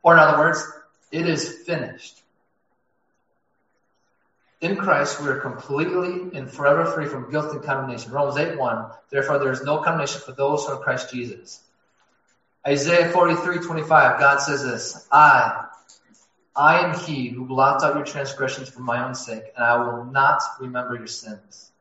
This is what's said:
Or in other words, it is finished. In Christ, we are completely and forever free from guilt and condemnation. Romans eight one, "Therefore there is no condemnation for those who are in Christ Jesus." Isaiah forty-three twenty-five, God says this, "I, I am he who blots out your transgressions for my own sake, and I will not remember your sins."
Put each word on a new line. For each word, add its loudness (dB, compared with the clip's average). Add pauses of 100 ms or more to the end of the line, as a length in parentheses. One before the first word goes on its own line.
Or 8
in 10
other 6
words, 2 (440)
it -2
is 0 (240)
finished. -10 (2500)
In -2
Christ, 0
we -2
are -2
completely -4
and -12
forever 2
free -4
from -10
guilt -4
and -10
condemnation. -6
Romans -2
eight -2
one, -4 (200)
"Therefore 0
there 0
is -6
no -2
condemnation -2
for -16
those 0
who -6
are -6
in -12
Christ -4
Jesus." -12 (1040)
Isaiah 2
forty-three 2
twenty-five, 2
God 4
says -4
this, -8
"I, 6 (880)
I 6
am -2
he -6
who -10
blots 2
out 2
your -4
transgressions -6
for -18
my -2
own -8
sake, -12
and -2
I 4
will -4
not 2 (200)
remember -8
your -14
sins." -18